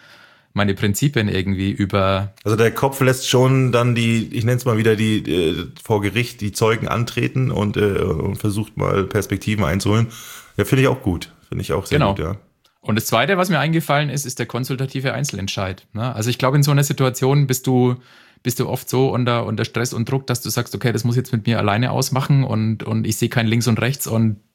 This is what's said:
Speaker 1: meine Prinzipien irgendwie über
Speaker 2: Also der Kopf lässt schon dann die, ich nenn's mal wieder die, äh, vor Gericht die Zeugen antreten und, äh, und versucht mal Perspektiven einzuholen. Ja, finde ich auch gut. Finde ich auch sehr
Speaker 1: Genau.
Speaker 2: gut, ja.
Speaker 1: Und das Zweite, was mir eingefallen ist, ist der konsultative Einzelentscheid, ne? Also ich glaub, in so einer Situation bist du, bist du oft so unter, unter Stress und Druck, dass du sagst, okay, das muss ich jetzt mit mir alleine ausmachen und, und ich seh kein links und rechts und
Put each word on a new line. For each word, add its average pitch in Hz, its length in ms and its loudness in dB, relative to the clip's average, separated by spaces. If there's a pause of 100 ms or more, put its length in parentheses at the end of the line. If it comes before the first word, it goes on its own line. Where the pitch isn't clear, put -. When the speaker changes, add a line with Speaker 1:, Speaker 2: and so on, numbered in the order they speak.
(580)
Speaker 1:
meine 101 160 2
Prinzipien 107 540 0
irgendwie 95 440 0
über 98 600 0 (140)
Speaker 2:
Also 107 100 2
der 113 160 4
Kopf 135 300 -2
lässt 127 260 2
schon 127 460 4
dann 120 200 4
die, 113 400 2
ich 113 120 -2
nenn's 123 180 0
mal 117 140 0
wieder 110 180 4
die, 107 220 2 (120)
äh, 85 380 0 (160)
vor 107 160 2
Gericht 101 400 -2
die 104 140 -4
Zeugen 113 340 0
antreten 123 640 -2
und, 104 240 0
äh, 98 240 2
und 92 380 -2
versucht 104 400 -4
mal 95 260 0
Perspektiven 101 640 -2
einzuholen. 101 420 0 (480)
Ja, 101 80 0
finde 131 200 2
ich 135 40 4
auch 131 140 0
gut. 85 320 -4 (160)
Finde - 120 -6
ich 95 120 -4
auch 87 120 -2
sehr 147 140 0
Speaker 1:
Genau. 104 160 4
Speaker 2:
gut, - 80 -6
ja. 92 140 -4 (420)
Speaker 1:
Und 107 160 -2
das 113 120 0
Zweite, 139 280 2
was 180 140 0
mir 156 100 2
eingefallen 151 500 0
ist, 143 160 -4
ist 123 140 -8
der 120 60 -2
konsultative 131 680 -4
Einzelentscheid, 98 800 -4
ne? 117 240 -6
Also 110 140 -2
ich 120 80 -2
glaub, 131 180 0
in 147 80 4
so 143 80 2
einer 143 140 4
Situation 139 640 2
bist 131 200 -2
du, 123 280 4 (460)
bist 127 200 -4
du - 80 -2
oft - 180 -6
so 131 240 2
unter, 120 340 0
unter 107 200 -2
Stress 120 260 -4
und 113 180 -4
Druck, 135 160 -2
dass 120 140 -2
du 131 100 -6
sagst, - 240 -4
okay, 110 200 0
das 117 100 -2
muss 120 120 0
ich 127 80 2
jetzt - 100 -6
mit 110 140 -2
mir 117 120 2
alleine 104 320 0
ausmachen 135 540 2
und, 110 380 -2
und 110 220 -2
ich 110 120 -2
seh 120 100 0
kein 113 200 0
links 113 200 2
und 113 140 2
rechts 123 260 -4
und 113 300 2 (180)